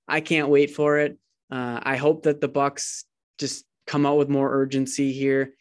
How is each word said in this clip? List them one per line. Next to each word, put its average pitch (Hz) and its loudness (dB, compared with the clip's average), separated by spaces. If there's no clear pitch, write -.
I 156 -2
can't 156 0
wait 143 6
for 147 2
it. 147 -2
Uh, 123 -6
I 135 -2
hope 147 2
that 147 0
the 143 0
Bucks 139 -4
just - -8
come 143 0
out 143 2
with 143 2
more 139 0
urgency 135 -2
here. 135 -2